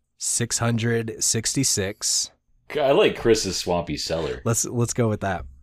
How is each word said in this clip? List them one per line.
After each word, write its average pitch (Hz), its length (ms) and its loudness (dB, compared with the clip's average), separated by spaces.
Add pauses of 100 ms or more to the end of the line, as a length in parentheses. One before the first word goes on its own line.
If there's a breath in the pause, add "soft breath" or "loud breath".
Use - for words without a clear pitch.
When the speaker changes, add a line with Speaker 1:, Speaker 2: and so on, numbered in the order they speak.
(180)
Speaker 1:
six - 400 -2
hundred 117 680 0
sixty-six. - 1040 -2 (480)
Speaker 2:
I 139 140 4
like 160 260 4
Chris's 107 380 4
Swampy 85 400 -2
Cellar. 76 480 -4
Speaker 1:
Let's, 113 220 0
let's 120 260 -2
go 117 160 0
with 104 120 -2
that. 87 260 -4 (160)